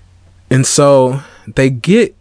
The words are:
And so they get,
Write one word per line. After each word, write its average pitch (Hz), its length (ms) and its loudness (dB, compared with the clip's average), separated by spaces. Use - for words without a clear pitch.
And 131 160 0
so 135 560 2
they 135 160 0
get, 175 500 -2